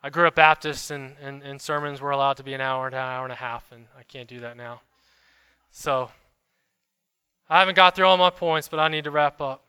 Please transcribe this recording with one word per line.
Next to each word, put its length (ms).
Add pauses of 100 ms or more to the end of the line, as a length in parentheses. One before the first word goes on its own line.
I 40
grew 200
up 80
Baptist, 560
and, 280
and, 220
and 180
sermons 400
were 120
allowed 240
to 80
be 100
an 60
hour 280
to 80
an 60
hour 220
and 80
a 20
half, 380
and 140 (120)
I 60
can't 240
do 100
that 180
now. 260 (920)
So, 400 (1400)
I 80
haven't 160
got 220
through 100
all 120
my 120
points, 380
but 100
I 80
need 160
to 80
wrap 300
up. 280